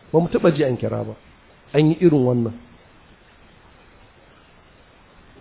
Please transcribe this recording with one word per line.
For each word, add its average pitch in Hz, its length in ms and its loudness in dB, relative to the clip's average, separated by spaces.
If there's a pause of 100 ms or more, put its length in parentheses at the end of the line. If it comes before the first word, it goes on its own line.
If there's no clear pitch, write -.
(140)
Ba 160 60 2
mu 170 80 -2
taɓa 185 280 0
ji 147 80 -2
an 127 140 -2
kira 110 260 -6
ba. 107 120 -12 (580)
An 151 160 4
yi 165 100 0
irin 151 260 4
wannan. 120 280 -2 (3000)